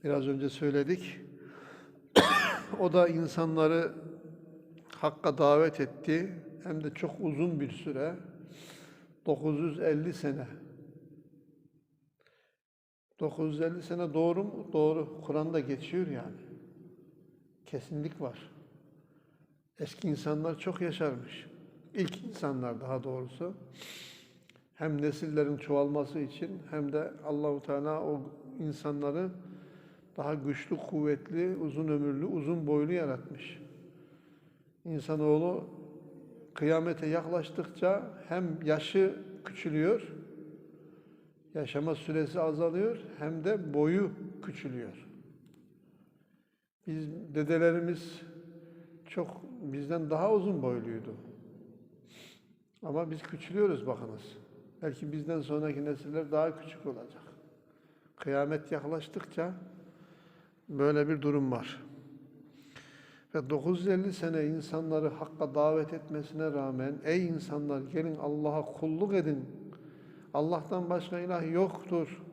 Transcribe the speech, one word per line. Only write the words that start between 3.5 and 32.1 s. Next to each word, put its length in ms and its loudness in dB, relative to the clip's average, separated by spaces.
Hakk'a 420 0
davet 420 8
etti. 520 0
Hem 200 -4
de 100 -4
çok 260 -4
uzun 400 0
bir 120 -2
süre. 440 -4
Dokuz 340 2
yüz 200 0
elli 340 2
sene. 340 -2
Dokuz 340 0
yüz 80 -2
elli 220 0
sene 300 -2
doğru 300 4
mu? 300 -6
Doğru. 480 2
Kur'an'da 380 0
geçiyor 480 -2
yani. 280 -6
Kesinlik 560 -6
var. 300 -8
Eski 280 -6
insanlar 520 -2
çok 220 -4
yaşarmış. 680 -4
İlk 300 -2
insanlar 580 -4
daha 220 -4
doğrusu. 500 -6
Hem 260 -2
nesillerin 560 2
çoğalması 600 2
için 300 -6
hem 240 -2
de 180 0
Allahu 360 0
Teala 400 -2
o 200 -2
insanları 680 -2
daha 160 -2
güçlü, 440 -2
kuvvetli, 800 0
uzun 300 -2
ömürlü, 380 2